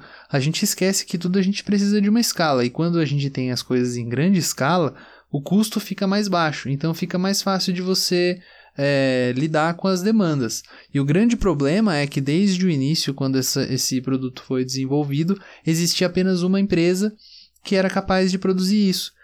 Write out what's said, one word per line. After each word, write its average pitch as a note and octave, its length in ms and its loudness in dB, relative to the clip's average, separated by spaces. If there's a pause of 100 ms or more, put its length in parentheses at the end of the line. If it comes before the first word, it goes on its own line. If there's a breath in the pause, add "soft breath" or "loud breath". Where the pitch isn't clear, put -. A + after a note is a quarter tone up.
(280 loud breath)
a C#3+ 100 -2
gente D#3 260 -2
esquece G3 420 -2
que - 100 -6
tudo F3+ 220 -2
a G3 40 2
gente G3 220 -2
precisa G3+ 340 2
de G#3 120 2
uma A#3 100 4
escala, D3 420 0
e B2 60 0
quando E3+ 300 -2
a D3+ 80 2
gente C#3 240 -2
tem B2+ 200 -4
as A#2+ 120 -4
coisas B2 340 0
em A#2+ 100 -6
grande D#3 320 2
escala, D3+ 560 0 (360 loud breath)
o D3 100 -4
custo G#3 400 0
fica G3 260 -4
mais G3+ 220 0
baixo, D#3+ 400 -2
então C#3 240 -2
fica F3 240 -6
mais F#3+ 240 0
fácil F#3+ 320 -2
de F3+ 80 -4
você, F3+ 580 0 (380 loud breath)
é, C3+ 580 0
lidar D#3 400 0
com F#3+ 140 -2
as F#3 140 0
demandas. E3 600 0 (300 loud breath)
E C#3+ 80 0
o C#3 60 0
grande G#3+ 320 4
problema E3+ 580 2
é C#3+ 100 0
que C#3+ 140 -4
desde F3+ 460 2
o F3+ 40 2
início, C#3+ 440 0
quando C3+ 240 0
essa, C3 240 -2
esse C3 400 -2
produto B2+ 400 -4
foi B2+ 200 -2
desenvolvido, C#3 800 -2 (260 loud breath)
existia E3+ 400 0
apenas F#3 360 0
uma F#3+ 180 2
empresa F#3+ 540 2 (500 loud breath)
que G3+ 120 0
era F#3+ 120 2
capaz F#3+ 420 0
de F#3+ 80 -2
produzir F#3+ 500 2
isso. - 360 -4